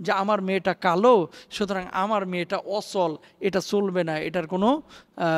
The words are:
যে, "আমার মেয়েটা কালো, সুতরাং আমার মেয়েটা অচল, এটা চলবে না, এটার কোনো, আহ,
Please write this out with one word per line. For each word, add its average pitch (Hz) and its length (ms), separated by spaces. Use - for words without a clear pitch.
যে, 180 100
"আমার 196 300
মেয়েটা 190 320
কালো, 190 540
সুতরাং 190 420
আমার 196 340
মেয়েটা 180 320
অচল, 185 580
এটা 185 220
চলবে 190 420
না, 156 160
এটার 165 280
কোনো, 214 340
আহ, 180 80